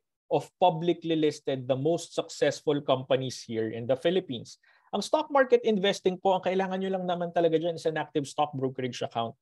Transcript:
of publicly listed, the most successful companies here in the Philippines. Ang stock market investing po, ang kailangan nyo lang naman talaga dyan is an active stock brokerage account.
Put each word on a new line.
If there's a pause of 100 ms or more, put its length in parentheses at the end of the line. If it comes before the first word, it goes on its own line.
(300)
of (160)
publicly
listed,
the
most
successful
companies
here
in
the
Philippines. (320)
Ang
stock
market
investing
po,
ang
kailangan
nyo
lang
naman
talaga
dyan
is
an
active
stock
brokerage
account.